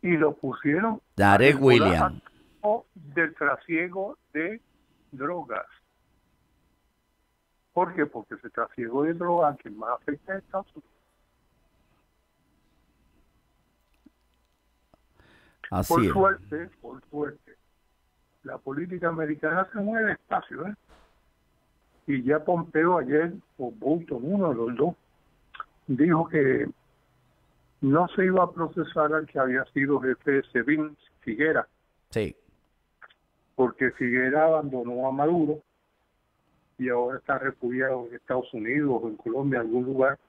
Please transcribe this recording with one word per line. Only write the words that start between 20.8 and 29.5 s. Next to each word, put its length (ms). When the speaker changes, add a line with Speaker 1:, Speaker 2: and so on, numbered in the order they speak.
Speaker 1:
Y 160
ya 160
Pompeo 580
ayer, 340
o 140
Bolton, 500
uno 280
de 80
los 200
dos, 180
dijo 420
que 400
no 340
se 80
iba 180
a 80
procesar 640
al 120
que 120
había 340